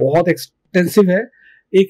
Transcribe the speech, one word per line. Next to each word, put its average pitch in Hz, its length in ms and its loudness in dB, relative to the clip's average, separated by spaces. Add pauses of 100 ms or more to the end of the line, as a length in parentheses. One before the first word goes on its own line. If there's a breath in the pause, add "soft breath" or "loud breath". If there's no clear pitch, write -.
बहुत 151 280 0
extensive 180 840 -2
है। 208 180 -2 (460 soft breath)
एक 190 160 2